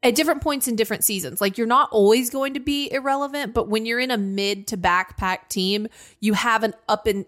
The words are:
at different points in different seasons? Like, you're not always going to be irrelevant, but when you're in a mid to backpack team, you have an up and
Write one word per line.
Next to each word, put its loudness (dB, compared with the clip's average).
at 4
different 0
points -2
in -2
different -2
seasons? -4
Like, 0
you're 0
not 4
always 6
going -2
to -6
be -2
irrelevant, -4
but 0
when 0
you're -2
in -2
a 0
mid -2
to -6
backpack -2
team, -2
you 2
have 2
an -2
up 0
and -2